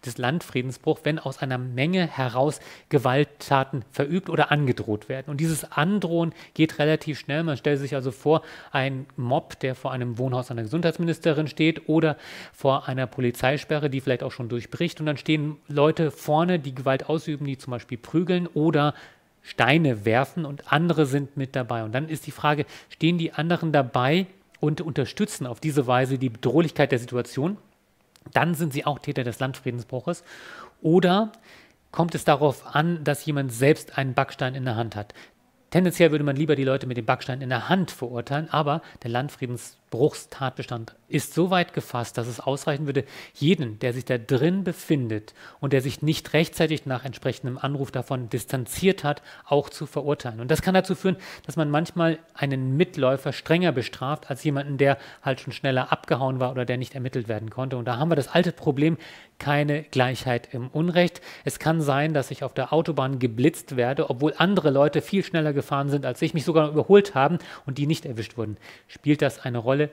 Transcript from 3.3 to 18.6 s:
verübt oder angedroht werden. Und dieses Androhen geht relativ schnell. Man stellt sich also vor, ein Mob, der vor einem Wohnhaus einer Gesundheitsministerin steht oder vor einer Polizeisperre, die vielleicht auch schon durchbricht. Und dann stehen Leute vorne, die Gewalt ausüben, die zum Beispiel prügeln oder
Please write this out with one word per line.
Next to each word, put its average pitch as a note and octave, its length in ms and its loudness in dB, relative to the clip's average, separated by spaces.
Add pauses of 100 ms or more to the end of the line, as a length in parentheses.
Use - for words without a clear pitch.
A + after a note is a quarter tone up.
verübt D#3+ 400 -2
oder D#3 220 2
angedroht A#2 580 0
werden. C3+ 220 -8
Und C#3+ 80 -6
dieses D#3+ 320 -2
Androhen E3+ 640 0 (180)
geht D#3+ 240 0
relativ D3+ 400 0
schnell. D3 260 -4
Man D#3 140 -2
stellt D3 220 0
sich C#3 160 -6
also C3 160 -4
vor, D#3 320 2 (280)
ein C3+ 440 -2
Mob, C3 460 -2
der C3 120 -2
vor C3 200 -6
einem B2 260 -4
Wohnhaus B2+ 320 -4
einer A#2 120 -6
Gesundheitsministerin D#3+ 840 0
steht D#3+ 420 -2
oder D#3 280 2 (340)
vor C#3 360 0
einer C3 200 -2
Polizeisperre, C#3 800 0
die C3 120 -4
vielleicht B2+ 200 0
auch C3+ 100 -6
schon A#2+ 180 -10
durchbricht. A#2+ 500 -6
Und D#3 80 -2
dann D3 100 -2
stehen D3+ 380 -2 (120)
Leute D3 440 2
vorne, E3 480 2
die C3+ 160 -8
Gewalt C3+ 340 0
ausüben, D3+ 380 -4
die C3+ 100 -6
zum - 140 -10
Beispiel A#2+ 260 -8
prügeln F3 480 0
oder D3+ 480 2 (520)